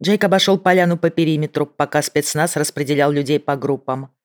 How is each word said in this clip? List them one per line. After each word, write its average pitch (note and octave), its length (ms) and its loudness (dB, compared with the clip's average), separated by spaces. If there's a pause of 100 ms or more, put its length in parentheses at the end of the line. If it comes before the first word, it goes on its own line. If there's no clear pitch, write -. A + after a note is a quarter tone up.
Джейк G#3 220 0
обошел F#3+ 380 2
поляну F3+ 360 2
по E3 140 0
периметру, D3+ 560 -2
пока D3 340 -2
спецназ D3+ 560 -2
распределял D3 540 0
людей C#3+ 300 0
по C#3+ 160 -4
группам. C3+ 580 -6 (100)